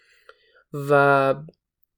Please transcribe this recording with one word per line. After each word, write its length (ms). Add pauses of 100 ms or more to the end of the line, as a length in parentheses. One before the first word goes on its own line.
(720)
و 640 (640)